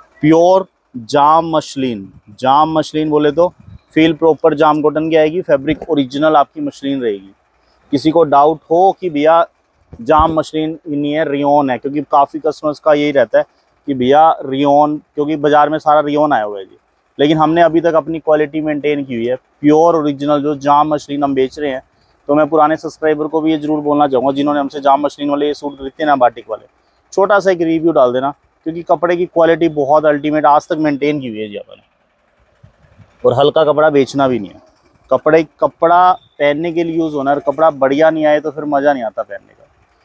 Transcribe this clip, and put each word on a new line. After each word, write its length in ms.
Pure 460
जाम 520
मसलिन, 540
जाम 400
मसलिन 380
बोले 220
तो 160
फील 200
प्रॉपर 420
जाम 260
कॉटन 280
की 60
आएगी, 260
फैब्रिक 480
ओरिजिनल 460
आपकी 260
मसलिन 400
रहेगी। 300
किसी 200
को 120
डाउट 380
हो 300
कि 80
भैया 360
जाम 320
मसलिन 440
नहीं 260
है, 120
रेयॉन 440
है, 80
क्योंकि 260
काफ़ी 360
customers 400
का 140
यही 180
रहता 260
है 80
कि 60
भैया 360
रेयॉन, 560
क्योंकि 220
बाज़ार 320
में 100
सारा 220
रेयॉन 320
आया 100
हुआ 160
है 60
जी, 120
लेकिन 180
हमने 240
अभी 200
तक 140
अपनी 240
quality 420
maintain 440
की 100
हुई 120
है। 80
प्योर 600
original 480
जो 140
जाम 360
मसलिन 300
हम 120
बेच 240
रहे 120
हैं, 100
तो 80
मैं 140
पुराने 280
subscriber 500
को 140
भी 100
ये 80
ज़रूर 220
बोलना 260
चाहूँगा, 260
जिन्होंने 260
हमसे 220
जाम 200
मसलिन 280
वाले 180
ये 60
suit 260
खरीदते 240
हैं 40
ना, 100
batik 320
वाले, 160
छोटा 260
सा 120
एक 120
review 300
डाल 200
देना, 200
क्योंकि 180
कपड़े 340
की 80
quality 440
बहुत 360
ultimate 400
आज 240
तक 80
maintain 440
की 60
हुई 120
है 100
जी 80
अपन 160
ने। 100
और 120
हल्का 280
कपड़ा 260
बेचना 380
भी 120
नहीं 100
है, 120
कपड़े, 300
कपड़ा 520
पहनने 600
के 120
लिए 140
यूज़ 180
होना 160
है, 60
और 60
कपड़ा 280
बढ़िया 380
नहीं 160
आए 140
तो 120
फिर 140
मज़ा 280
नहीं 100
आता 200
पहनने 300
का। 120